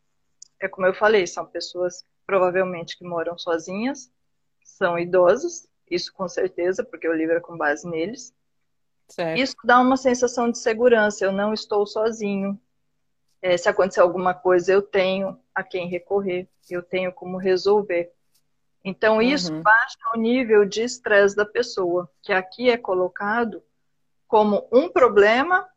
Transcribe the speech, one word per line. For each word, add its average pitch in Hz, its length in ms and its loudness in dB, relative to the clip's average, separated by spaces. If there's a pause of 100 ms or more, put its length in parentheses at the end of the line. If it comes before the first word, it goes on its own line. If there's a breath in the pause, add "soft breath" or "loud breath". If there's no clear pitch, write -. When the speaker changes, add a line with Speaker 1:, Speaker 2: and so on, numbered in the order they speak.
(600)
Speaker 1:
É 190 80 -6
como 185 200 -2
eu 185 60 2
falei, 208 340 2
são 170 180 -10
pessoas 180 580 -8 (220)
provavelmente 180 720 -2
que 175 80 -20
moram 170 320 -6
sozinhas, 190 760 -6 (520)
são 175 360 -2
idosas, 185 720 2 (200)
isso 175 240 -4
com 185 140 -8
certeza, 185 560 -4
porque 165 240 -10
o 165 60 0
livro 160 240 0
é - 20 -2
com 170 180 -10
base 151 320 -4
neles. 170 440 -8 (760)
Speaker 2:
Certo. 165 320 -4
Speaker 1:
Isso 262 240 -4
dá 240 160 6
uma 254 180 4
sensação 247 540 0
de 226 60 -8
segurança, 220 680 2
eu 190 80 0
não 202 220 -2
estou 208 320 -2
sozinho. 202 760 -4 (840)
É, 180 140 2
se 180 140 0
acontecer 196 320 0
alguma 180 320 2
coisa, 185 400 2
eu 202 80 4
tenho 190 580 -2 (140)
a 190 100 -4
quem 180 240 -8
recorrer, 185 640 -4 (200)
eu 175 120 -8
tenho 185 320 -6
como 185 240 -10
resolver. 185 760 0 (720)
Então, 220 380 2
isso 240 320 0
Speaker 2:
Uhum. 156 80 -8
Speaker 1:
baixa 226 360 2 (180)
o - 40 -4
nível 226 460 2
de 196 160 -4
estresse 202 540 2
da 208 100 0
pessoa, 180 640 -4 (140)
que 202 100 -4
aqui 190 360 0
é 233 80 2
colocado 202 840 -4 (680)
como 208 440 2
um 294 180 4
problema. 254 880 4